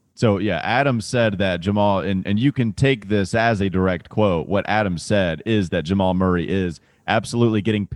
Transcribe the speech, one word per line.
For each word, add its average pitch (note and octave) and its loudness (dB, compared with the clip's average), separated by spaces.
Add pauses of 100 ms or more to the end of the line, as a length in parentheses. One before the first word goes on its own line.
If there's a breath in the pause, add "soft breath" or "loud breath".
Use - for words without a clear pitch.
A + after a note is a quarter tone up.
(160)
So, G2+ 2
yeah, F#2 -2
Adam B2 0
said A2 0
that, F2+ 0
Jamal, G2+ 2
and, F#2+ -2
and G#2 0
you C#3 2
can A#2 -2
take A#2 0
this G2+ 0
as A2+ 2
a G2 0
direct F2+ 0
quote. F#2+ 0
What F#2+ 0
Adam G2+ 0
said F2 -2
is G#2 0
that E2+ -2
Jamal F#2 0
Murray F#2 0
is F2+ -4 (260 soft breath)
absolutely A2 0
getting G#2 -2